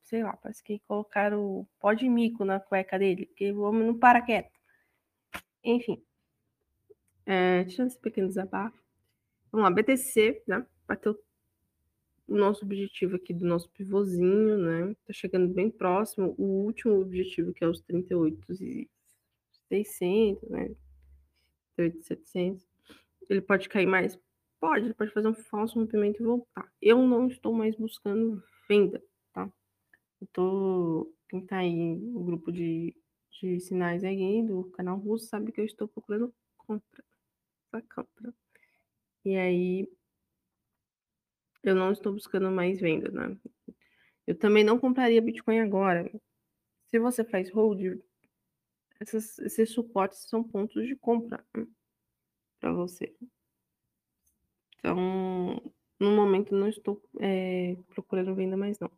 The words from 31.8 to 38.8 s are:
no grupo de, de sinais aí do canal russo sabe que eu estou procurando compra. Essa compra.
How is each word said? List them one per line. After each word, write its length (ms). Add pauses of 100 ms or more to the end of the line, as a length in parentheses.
no 280
grupo 280
de, 440 (440)
de 200
sinais 440
aí 400
do 280
canal 260
russo 300
sabe 240
que 100
eu 40
estou 220
procurando 460 (240)
compra. 460 (640)
Essa 260
compra. 400 (880)